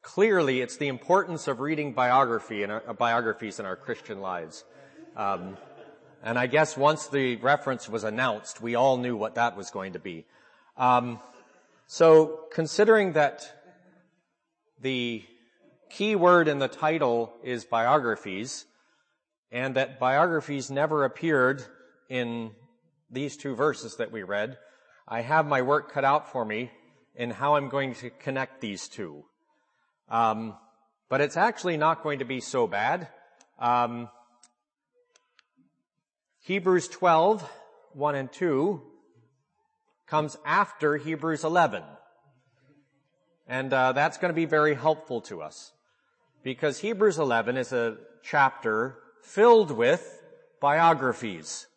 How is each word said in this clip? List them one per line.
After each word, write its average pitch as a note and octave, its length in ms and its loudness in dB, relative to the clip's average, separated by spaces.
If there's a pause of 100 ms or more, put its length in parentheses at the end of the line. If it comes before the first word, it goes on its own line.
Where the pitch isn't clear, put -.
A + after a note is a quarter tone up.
Clearly, F3 580 2
it's B2 180 -6
the D3 100 -4
importance E3+ 580 -2
of C3 140 -4
reading D3 320 -4
biography A#2+ 720 2
in G2+ 80 -6
our, A2+ 160 -8
uh, A#2+ 40 -10
biographies A#2 680 -2
in G2+ 60 -8
our F#2 100 -8
Christian G#2+ 440 -10
lives. F2 440 -10 (520)
Um, G2 400 -6 (680)
and A#2 120 -4
I B2+ 120 -2
guess D3+ 280 2
once D3 300 2
the C3 300 -2
reference C3 520 -2
was G#2+ 140 -6
announced, G#2+ 580 -4
we A#2 140 -4
all C3 220 4
knew B2 200 -4
what G2+ 200 -4
that A#2 200 0
was G2 140 -14
going F#2+ 220 -10
to F2 80 -12
be. E2 260 -12 (500)
Um, B2 440 2 (680)
so D#3+ 540 6 (100)
considering G3+ 640 2
that D3 360 0 (1300)
the A#2+ 440 -4 (640)
key G#3 280 -2
word F3 320 8
in C#3+ 100 0
the C3 100 0
title C3 640 0 (120)
is B2 200 -6
biographies, A2+ 1040 0 (840)
and B2+ 240 -4
that C3 240 -2
biographies C#3+ 680 0
never D3 360 0
appeared C3+ 600 0 (440)
in A#2 420 -6 (580)
these C3+ 280 -8
two C3+ 180 -8
verses A#2+ 420 -2
that A2+ 140 -6
we G#2+ 140 -10
read, G#2 340 -4 (480)
I A#2 140 -6
have D3+ 260 2
my C#3 160 0
work C#3+ 300 0
cut C3+ 120 -2
out C#3 280 2
for B2 120 -4
me A2 280 -8 (420)
in A#2+ 160 -8
how C3+ 240 0
I'm C#3 140 0
going C3+ 280 -4
to B2 140 -14
connect C3 500 -8
these G2+ 280 -10
two. D2+ 380 -14 (840)
Um, A2+ 420 -2 (540)
but C3+ 140 0
it's D3 160 -2
actually F#3 400 -2
not D#3 240 2
going D3 160 -4
to C3 80 -6
be B2+ 140 -6
so A#2+ 260 -2
bad. A#2+ 420 -2 (500)
Um, A#2+ 520 -2 (2250)
Hebrews F3+ 480 0
twelve, F3+ 540 4 (520)
one C#3+ 200 -2
and C3+ 160 -6
two D#3+ 520 -2 (1200)
comes D3+ 380 -2
after D#3 540 0
Hebrews D#3 460 -4
eleven. D#3 380 2 (1700)
And, C3 240 -4
uh, C3 200 4
that's D3 260 0
gonna F3 160 -2
be E3 100 0
very D3+ 300 2
helpful C#3 480 -2
to F2 180 -14
us, - 320 -16 (720)
because C3 360 -4
Hebrews G3+ 400 0
eleven A#2+ 380 0
is B2+ 160 -4
a A#2 240 -2 (260)
chapter B2+ 760 0 (240)
filled A3 480 6
with B2+ 520 0 (380)
biographies. C3+ 1080 0 (100)